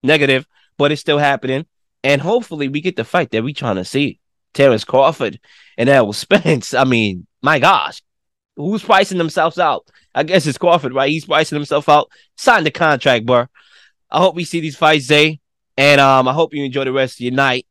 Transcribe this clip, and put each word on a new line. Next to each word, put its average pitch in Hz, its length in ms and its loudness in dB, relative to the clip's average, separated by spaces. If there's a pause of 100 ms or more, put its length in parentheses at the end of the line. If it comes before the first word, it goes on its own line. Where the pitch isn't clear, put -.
Negative, 135 420 0 (320)
but 143 140 0
it's 147 100 -6
still 147 160 -2
happening. 139 480 -2 (380)
And 135 180 2
hopefully 165 460 -4
we 143 140 -6
get 180 140 -4
the - 80 -6
fight - 280 -2
that 113 120 -2
we 139 80 -6
trying 117 260 -6
to 92 60 -6
see. 131 360 -6 (340)
Terrence 127 320 2
Crawford 135 540 0 (380)
and 123 120 0
Errol 117 240 4
Spence. 160 600 -2
I 131 120 2
mean, 107 400 -2 (160)
my 147 180 0
gosh. 120 420 0 (540)
Who's 190 280 -6
pricing 196 340 2
themselves 165 400 -2
out? 156 300 -2 (260)
I 139 100 -2
guess 160 220 0
it's 143 120 -4
Crawford, 165 360 0
right? 139 160 0
He's 156 160 -4
pricing 151 320 -2
himself 147 320 -4
out. 147 200 4 (280)
Sign - 260 2
the 151 80 -2
contract, 131 540 0
bro. 123 200 2 (640)
I 147 100 -2
hope 180 160 2
we 170 100 -6
see 175 160 -6
these 151 140 -8
fights, 156 300 2
Zay. 151 340 2 (380)
And, 143 240 4
um, 135 260 4
I 131 60 -2
hope 156 200 -2
you 143 100 -6
enjoy 135 220 -4
the 131 80 -4
rest 131 220 -2
of - 60 -16
your 123 120 -4
night. 131 380 0